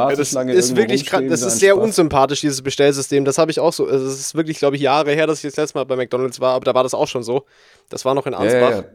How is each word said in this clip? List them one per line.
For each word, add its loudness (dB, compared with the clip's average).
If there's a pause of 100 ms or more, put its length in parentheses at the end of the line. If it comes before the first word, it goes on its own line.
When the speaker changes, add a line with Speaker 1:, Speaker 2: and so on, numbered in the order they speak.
Speaker 1:
das 0
Speaker 2:
Warteschlange -2
Speaker 1:
ist 4
Speaker 2:
irgendwo 4
Speaker 1:
wirklich 0
krank, 0
Speaker 2:
rumstehen, -2
Speaker 1:
das 0
Speaker 2:
so -2
Speaker 1:
ist -2
Speaker 2:
ein -2
Speaker 1:
sehr 6
Speaker 2:
Spaß. 2
Speaker 1:
unsympathisch, 2
dieses -2
Bestellsystem. 0
Das 0
hab 2
ich -4
auch 2
so, -2
also 0
es -6
ist -10
wirklich, -4
glaub 0
ich, -6
Jahre 2
her, 2
dass -4
ich -6
das -12
letzte -4
Mal -2
bei -2
McDonald's -4
war, 2
aber -2
da 0
war 4
das -2
auch -2
schon -6
so. -4 (440)
Das -12
war 0
noch -2
in -6
Speaker 2:
Ja, -4
ja, -
Speaker 1:
Ansbach 4
Speaker 2:
ja. -4 (120)